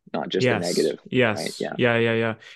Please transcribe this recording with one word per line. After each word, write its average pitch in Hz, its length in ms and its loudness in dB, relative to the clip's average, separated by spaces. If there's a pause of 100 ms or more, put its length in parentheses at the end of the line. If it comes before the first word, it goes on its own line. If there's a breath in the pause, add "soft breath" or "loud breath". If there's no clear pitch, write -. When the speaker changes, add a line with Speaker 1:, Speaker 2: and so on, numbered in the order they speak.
(140)
Speaker 1:
not 76 160 -6
just 95 160 0
the 123 60 2
Speaker 2:
Yes. 110 100 0
Speaker 1:
negative, 80 380 0 (120)
Speaker 2:
Yes. 117 260 2
Speaker 1:
right? - 220 -6
Yeah. - 180 -6
Speaker 2:
Yeah, 120 200 2
yeah, 117 160 2
yeah. 113 200 0 (220 loud breath)